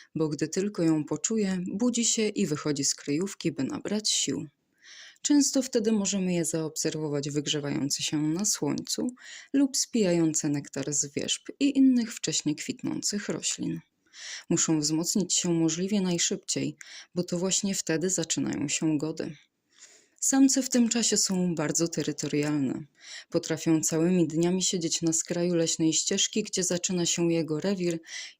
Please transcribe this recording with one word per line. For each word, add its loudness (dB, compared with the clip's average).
bo 0
gdy -2
tylko -2
ją 2
poczuje, -2
budzi 0
się 2
i 0
wychodzi -2
z 0
kryjówki, -4
by -2
nabrać -4
sił. -2
Często 4
wtedy 0
możemy 2
je 2
zaobserwować -2
wygrzewające -2
się -2
na 0
słońcu -2
lub 2
spijające 2
nektar -4
z -2
wierzb -4
i 2
innych 6
wcześnie -2
kwitnących -4
roślin. -4
Muszą 2
wzmocnić 0
się 2
możliwie 2
najszybciej, -2
bo -2
to -4
właśnie 0
wtedy 0
zaczynają -2
się 0
gody. -4
Samce 6
w -8
tym 4
czasie 2
są 2
bardzo 0
terytorialne. -2
Potrafią 0
całymi 4
dniami 2
siedzieć -2
na 2
skraju 0
leśnej 2
ścieżki, 0
gdzie -4
zaczyna -2
się 2
jego 0
rewir, -2